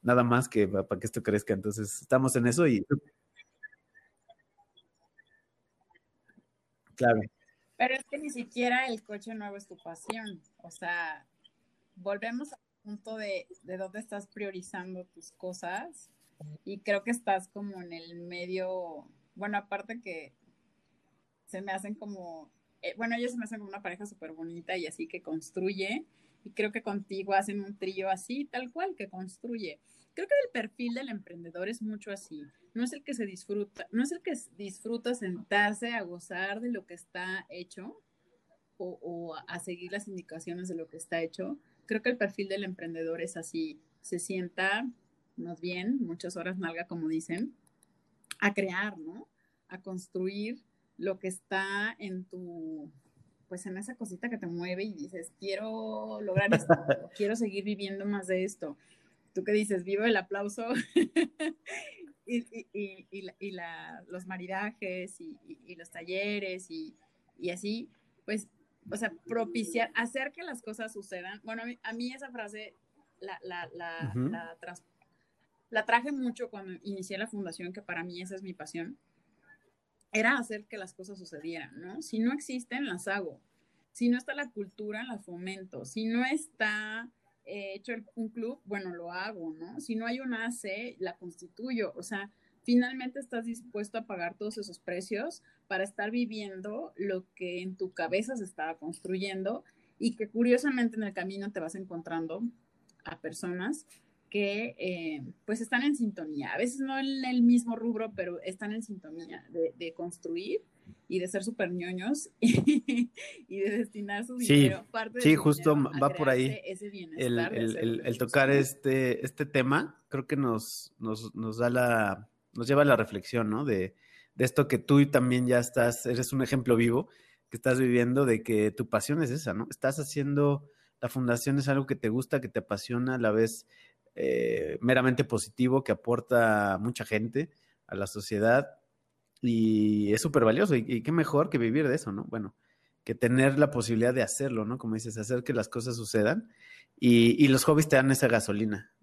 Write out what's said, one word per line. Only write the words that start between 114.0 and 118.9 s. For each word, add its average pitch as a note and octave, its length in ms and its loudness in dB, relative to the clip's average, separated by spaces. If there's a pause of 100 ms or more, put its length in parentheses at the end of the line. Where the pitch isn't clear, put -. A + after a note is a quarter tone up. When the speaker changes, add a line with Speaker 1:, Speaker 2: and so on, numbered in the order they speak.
Speaker 2:
su B3 160 -8
Speaker 1:
Sí, A3+ 140 6
Speaker 2:
dinero, C3 360 6
parte - 280 -4
de - 20 -2
Speaker 1:
sí, D3 140 8
Speaker 2:
su C#3+ 80 2
Speaker 1:
justo D3+ 320 6
Speaker 2:
dinero, C#3 200 4
a C#3+ 40 -2
Speaker 1:
va C#3 160 6
por D3 160 4
ahí B2+ 160 4
Speaker 2:
crearse - 260 -6
ese F#3+ 140 -10
Speaker 1:
el, G3+ 60 -10
Speaker 2:
bienestar C#3+ 600 -2
de A2+ 60 -2
Speaker 1:
el, A2+ 100 2
Speaker 2:
hacer A2 160 -2
Speaker 1:
el, A2+ 140 0
Speaker 2:
lo - 40 -6
que - 60 -2
Speaker 1:
el A#2 60 0
Speaker 2:
te A2 100 -6
Speaker 1:
tocar C3+ 240 6
Speaker 2:
gusta, C#3 60 6
¿no? C#3 80 8
Speaker 1:
este, C3 640 0